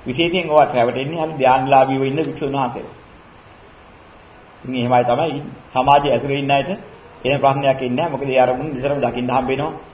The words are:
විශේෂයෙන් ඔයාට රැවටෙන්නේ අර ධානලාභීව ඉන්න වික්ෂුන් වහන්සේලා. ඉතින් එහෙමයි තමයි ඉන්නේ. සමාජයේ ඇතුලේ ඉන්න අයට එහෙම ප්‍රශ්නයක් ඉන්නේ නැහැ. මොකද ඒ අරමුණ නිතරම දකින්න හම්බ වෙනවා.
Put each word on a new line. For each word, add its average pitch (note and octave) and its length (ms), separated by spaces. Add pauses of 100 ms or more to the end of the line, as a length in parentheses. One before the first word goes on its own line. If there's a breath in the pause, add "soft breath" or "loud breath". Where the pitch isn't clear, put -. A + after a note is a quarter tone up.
විශේෂයෙන් E3+ 460
ඔයාට D3+ 260
රැවටෙන්නේ C3 480
අර D#3+ 120
ධානලාභීව C3+ 720
ඉන්න C3+ 160
වික්ෂුන් C#3+ 340
වහන්සේලා. B2+ 420 (1600)
ඉතින් B2+ 180
එහෙමයි B2 300
තමයි B2+ 240
ඉන්නේ. C#3 260 (140)
සමාජයේ C#3 440
ඇතුලේ C3+ 260
ඉන්න C#3 120
අයට C#3 200 (500)
එහෙම C#3 180
ප්‍රශ්නයක් C3+ 420
ඉන්නේ B2+ 160
නැහැ. D3+ 140
මොකද C3+ 160
ඒ C3 140
අරමුණ B2+ 300
නිතරම C#3 300
දකින්න B2 280
හම්බ B2+ 200
වෙනවා. C#3+ 240 (220)